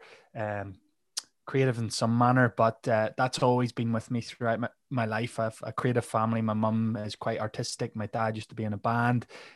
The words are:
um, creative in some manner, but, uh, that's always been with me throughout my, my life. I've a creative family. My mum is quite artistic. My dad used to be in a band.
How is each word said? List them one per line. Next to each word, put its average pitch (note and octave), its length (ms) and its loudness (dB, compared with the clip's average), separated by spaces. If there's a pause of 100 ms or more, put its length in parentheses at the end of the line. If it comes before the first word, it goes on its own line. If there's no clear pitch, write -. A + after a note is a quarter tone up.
(340)
um, G#2 400 -6 (720)
creative C3 320 0
in A2+ 100 -2
some A#2 300 2
manner, B2 380 6
but, A2+ 320 2
uh, A2 280 2
that's B2+ 240 0
always B2 300 4
been A#2 220 -2
with A2+ 180 -4
me A#2+ 100 -2
throughout A#2 380 -2
my, A#2 100 -4 (220)
my B2 140 0
life. A2 340 -4
I've A2+ 240 -2
a A#2 100 -8
creative B2 320 0
family. A2+ 380 0
My A2 120 0
mum A2 420 2
is G#2 180 -8
quite - 240 -4
artistic. - 560 -6
My G#2+ 120 -6
dad A2 280 -2
used G#2+ 140 -10
to A2+ 80 -18
be A2 80 -4
in G#2+ 80 -2
a G#2 40 -4
band. A#2 500 2 (300)